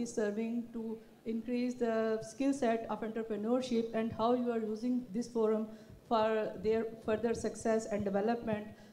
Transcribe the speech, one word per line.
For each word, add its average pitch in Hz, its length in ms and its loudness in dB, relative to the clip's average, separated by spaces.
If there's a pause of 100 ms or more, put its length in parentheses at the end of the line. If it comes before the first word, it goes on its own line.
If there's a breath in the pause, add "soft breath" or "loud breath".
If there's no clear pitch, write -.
is 233 120 -4
serving 226 500 0 (100)
to 220 240 -6 (260 loud breath)
increase 240 500 -2
the 220 480 2
skill 269 300 2
set 226 380 2
of 214 160 -4
entrepreneurship 226 880 0
and 220 180 0
how 233 220 4
you 240 180 2
are 226 60 0
using 220 560 0
this 233 140 -2
forum 220 380 2 (420 loud breath)
for 220 440 2 (100)
their 226 220 2 (220)
further 226 260 2
success 226 540 0
and 208 180 0
development 214 640 0 (260 loud breath)